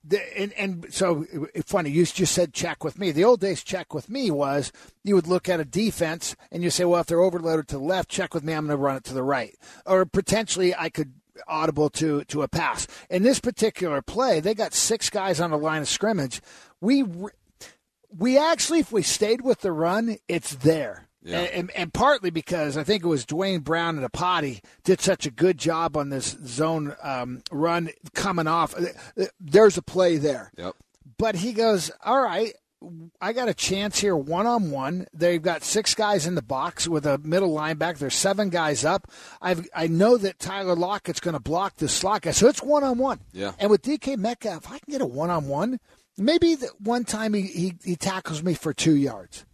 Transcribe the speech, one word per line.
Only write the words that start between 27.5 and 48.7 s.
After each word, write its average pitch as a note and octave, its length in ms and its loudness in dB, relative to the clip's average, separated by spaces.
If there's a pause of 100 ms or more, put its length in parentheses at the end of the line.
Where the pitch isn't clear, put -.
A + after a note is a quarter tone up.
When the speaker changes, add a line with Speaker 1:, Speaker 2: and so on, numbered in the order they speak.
Speaker 1:
run E3 400 0 (240)
coming F3 320 -2
off. D#3+ 280 0
Uh, F3 120 -4 (340)
uh, G3 40 2 (160)
there's F3+ 360 8
a F3 60 -4
play F3 340 2
there. C3+ 400 -2
Speaker 2:
Yep. F2 200 -10 (420)
Speaker 1:
But A3 160 0
he G3+ 180 -4
goes, G#3+ 380 2 (140)
"All C4 180 2
right, G#3 320 -2 (640)
I G3 120 -4
got B3 160 -2
a F#3+ 40 0
chance G3 460 -2
here G3 180 2
one-on-one." E3+ 960 -2
They've E3+ 300 2
got E3 220 -2
six - 280 0
guys G#3 320 0
in F3 120 -2
the D3+ 40 0
box C3+ 460 -6
with D#3 180 -2
a C#3 140 2
middle E3 340 0
linebacker. D#3 460 -4
There's C3+ 160 -4
seven G3 340 0
guys D#3 360 0
up. F3+ 260 0 (320)
I've, F3 320 -2
I E3 140 0
know G3 300 6
that G3 200 -4
Tyler F#3 380 -2
Lockett's F3+ 440 -2
gonna D#3+ 200 -4
block E3+ 360 -2
this - 160 -2
slot G3 300 0
guy. E3 80 -2
So F#3+ 160 6
it's D4 160 6
one-on-one. C4 580 2 (120)
Speaker 2:
Yeah. F#3+ 260 -4
Speaker 1:
And G#3 140 2
with G3 100 4
D D4 160 -2
K C4+ 160 -4
Metcalf, G#3 560 -6
I C4+ 80 -14
can - 140 -14
get C4+ 100 -2
a - 40 -2
one-on-one. D#3 760 -2 (360)
Maybe E4 380 4
the B3+ 240 -6
one A#3 260 0
time A3 300 -2
he, G3+ 80 2
he, F3+ 320 -2 (100)
he F3 120 -2
tackles F#3 460 -4
me F3 120 2
for D3 180 -4